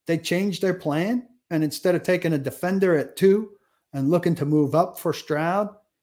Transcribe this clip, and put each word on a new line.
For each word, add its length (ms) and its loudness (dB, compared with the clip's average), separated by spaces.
They 120 0
changed 420 -2
their 140 0
plan, 520 -2
and 160 0
instead 300 0
of 80 -2
taking 320 0
a 40 0
defender 560 0
at 220 -2
two 360 4
and 160 0
looking 240 2
to 100 -2
move 300 2
up 240 0
for 160 -2
Stroud 560 -2